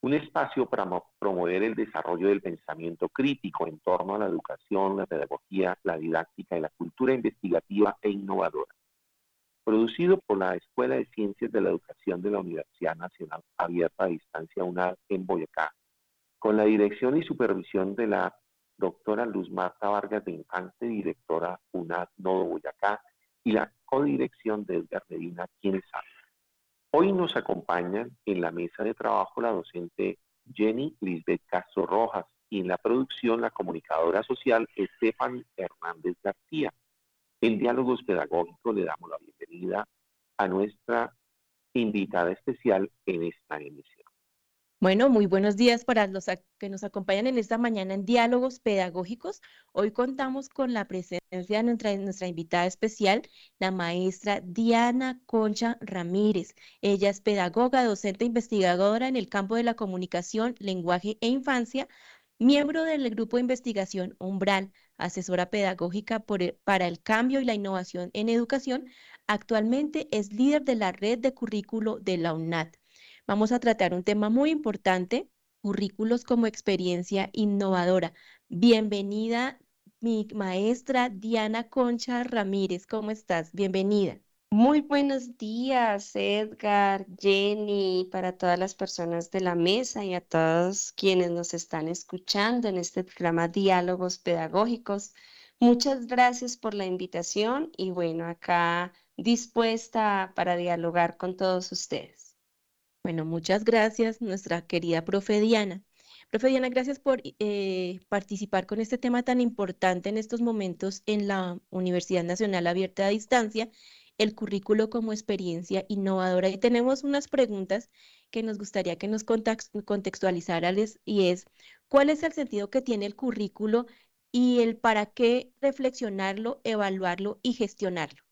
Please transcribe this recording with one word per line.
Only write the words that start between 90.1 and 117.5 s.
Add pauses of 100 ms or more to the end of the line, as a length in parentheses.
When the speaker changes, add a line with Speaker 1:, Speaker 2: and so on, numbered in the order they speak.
Speaker 3:
a
todos
quienes
nos
están
escuchando
en
este
programa
Diálogos
Pedagógicos. (460)
Muchas
gracias
por
la
invitación
y
bueno,
acá (240)
dispuesta
para
dialogar
con
todos
ustedes. (760)
Speaker 2:
Bueno,
muchas
gracias,
nuestra
querida
profe
Diana. (460)
Profe
Diana,
gracias
por,
eh, (120)
participar
con
este
tema
tan
importante
en
estos
momentos
en
la (120)
Universidad
Nacional
Abierta
a
Distancia, (480)
el
currículo
como
experiencia
innovadora.
Y
tenemos
unas
preguntas (420)